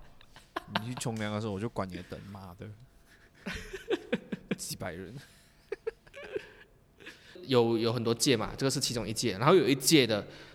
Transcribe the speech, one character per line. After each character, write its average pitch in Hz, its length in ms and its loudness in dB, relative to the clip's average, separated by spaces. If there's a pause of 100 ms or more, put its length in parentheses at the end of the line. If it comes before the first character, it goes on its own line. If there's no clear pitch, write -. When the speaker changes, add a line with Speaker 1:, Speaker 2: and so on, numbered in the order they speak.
(840)
Speaker 1:
你 117 60 -8
去 127 60 -6
冲 120 220 -4
凉 107 160 -4
的 104 80 -2
时 113 60 -4
候， 101 80 -4
我 95 60 -6
就 113 80 -2
关 98 200 -6
你 90 80 -10
的 87 140 -10
灯， 90 100 -12 (100)
妈 95 280 -16
的。 101 80 -12 (800)
<laughs> - 100 -8 (1000)
几 - 200 -10
百 90 160 -8
人。 92 220 -12 (2250)
Speaker 2:
有， 117 340 6
有 113 160 2
很 107 100 -2
多 113 120 2
届 120 220 4
嘛， 107 200 -2
这 - 80 0
个 135 60 4
是 139 100 -2
其 - 140 -2
中 110 120 -4
一 110 60 -4
届， 110 200 0
然 104 140 -2
后 170 80 10
有 165 140 8
一 139 60 4
届 139 320 6
的 107 200 0 (280)